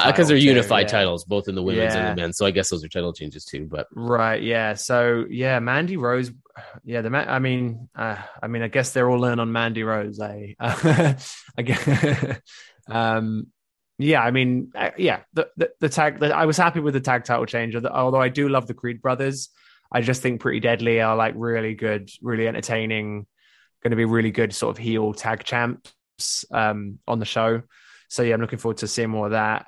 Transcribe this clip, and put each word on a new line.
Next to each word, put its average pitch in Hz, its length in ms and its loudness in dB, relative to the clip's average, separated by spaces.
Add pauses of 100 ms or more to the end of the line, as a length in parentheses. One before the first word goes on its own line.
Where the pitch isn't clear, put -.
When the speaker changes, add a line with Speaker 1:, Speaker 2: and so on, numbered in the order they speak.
Speaker 1:
'cause - 0 -
Speaker 2:
title 151 260 6
Speaker 1:
they're 147 100 8
Speaker 2:
too, 143 60 8
Speaker 1:
unified 110 420 6
Speaker 2:
yeah. 104 120 2
Speaker 1:
titles, 87 260 2
both 101 240 -2
in 95 80 -4
the 92 80 -4
women's 110 320 0
and 110 80 0
the 107 60 -2
Speaker 2:
Yeah. 104 40 -2 (120)
Speaker 1:
men's. 85 100 -6
So 101 100 2
I 98 60 4
guess 95 160 2
those 80 160 -4
are 80 40 -12
title 87 240 -4
changes 76 320 -12
too. 73 240 -10
But 76 240 -8
Speaker 2:
Right, 113 480 0
yeah. 113 340 -2
So 120 540 0
yeah, 127 300 0
Mandy 147 380 0
Rose. 123 340 -2 (540)
Yeah, 117 160 -4
the 113 100 -4
ma-, 143 160 0
I 131 140 0
mean, 123 560 -2
uh, 110 260 -6 (180)
I 113 60 -8
mean, 117 160 -4
I 113 60 -2
guess 131 240 0
they're 123 180 4
all 123 140 2
in 120 160 2
on 117 100 -2
Mandy 113 320 0
Rose. 107 380 -4
Eh? 104 360 -10
<laughs> - 40 -14
I 139 1040 0
guess, 135 760 0 (220)
<laughs> - 240 -20
um, 110 600 0 (500)
yeah, 139 240 4
I 120 80 4
mean, 127 460 2
uh, 214 200 -2
yeah. 151 260 0 (120)
The, 160 220 -2
the, 165 240 -2
the 160 80 2
tag. 151 320 0
The, 147 140 2
I 156 120 4
was 156 100 2
happy 175 220 2
with 147 160 0
the 135 60 2
tag 127 240 0
title 120 220 0
change, 117 280 -4
although, 120 160 -2
although 131 320 2
I 127 60 2
do 143 200 0
love 127 200 0
the 120 60 -6
Creed 120 280 -8
brothers. 135 460 -2 (420)
I 123 120 2
just 127 200 0
think 123 180 0
Pretty 123 200 -2
Deadly 117 400 2
are, 110 160 2
like, 113 200 0
really 113 380 -2
good, 107 340 -4 (140)
really 113 240 -2
entertaining, 110 800 -4 (560)
gonna 117 140 0
be 113 80 2
really 113 260 2
good 107 240 0
sort 110 240 -4
of - 0 -
heel 110 360 0
tag 113 280 -4
champs, - 1080 -4
um, 104 560 -2
on 113 100 -2
the 107 80 -4
show. 113 360 0 (460)
So 123 160 -2
yeah, 117 100 2
I'm 113 60 0
looking 117 180 -4
forward 113 200 -4
to 107 100 -6
seeing 113 220 -2
more 107 160 -2
of 107 60 -2
that. 110 360 0